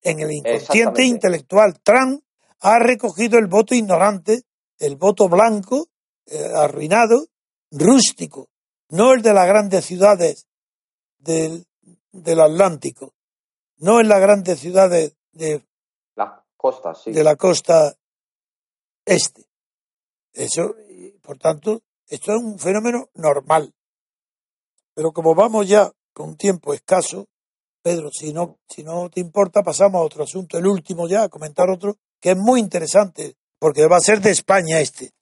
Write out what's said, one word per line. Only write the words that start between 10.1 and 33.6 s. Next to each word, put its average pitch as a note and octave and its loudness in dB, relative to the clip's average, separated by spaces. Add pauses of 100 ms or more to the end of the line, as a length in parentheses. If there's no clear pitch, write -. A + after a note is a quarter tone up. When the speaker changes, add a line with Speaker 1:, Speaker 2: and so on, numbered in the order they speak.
Speaker 1:
del, D#3+ -6 (480)
del E3 -4
Atlántico, D#3 0 (640)
no A3 2
en A3 4
las G3+ 4
grandes F#3+ 2
ciudades F3 0 (160)
de D#3 -8 (540)
Speaker 2:
Las G2+ -8 (260)
costas, - -6
sí. A2+ -12
Speaker 1:
de D#3 -2
la D3+ 2
costa D#3+ 0 (1120)
este. - -4 (840)
Eso, - -8 (460)
por - -20
tanto, D#3+ -4 (260)
esto D3+ -8
es A#3 -4
un G#3+ -14
fenómeno A3+ -4
normal. D3 -2 (1200)
Pero D#3 -4
como D#3+ 0
vamos G#3+ 2
ya G3+ 4 (220)
con D#3 -18
tiempo F3 -4
escaso, F#3 -4 (540)
Pedro, E3+ -6
si D3+ -12
no, E3+ -10 (100)
si - -20
no E3+ -10
te F#3 -10
importa, F#3+ -2
pasamos F3+ 0
a D#3+ 0
otro D3+ -8
asunto, F3 -10
el F3 -2
último E3+ -4
ya, G3+ 0
a F#3 -4
comentar D#3 -4
otro, F#3+ -6 (240)
que F3+ 0
es F#3 2
muy A#3 4
interesante, F3 -2 (240)
porque D#3 2